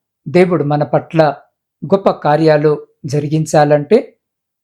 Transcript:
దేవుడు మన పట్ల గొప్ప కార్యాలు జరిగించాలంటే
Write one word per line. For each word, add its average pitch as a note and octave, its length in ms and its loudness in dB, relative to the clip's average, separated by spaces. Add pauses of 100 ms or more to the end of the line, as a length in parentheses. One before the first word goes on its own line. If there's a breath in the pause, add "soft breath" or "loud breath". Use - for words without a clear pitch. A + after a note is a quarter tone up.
(280)
దేవుడు F3 360 0
మన D3 200 -2
పట్ల D3+ 520 -2 (480)
గొప్ప F#3+ 260 0
కార్యాలు D3+ 760 0 (180)
జరిగించాలంటే D3 1120 0 (460)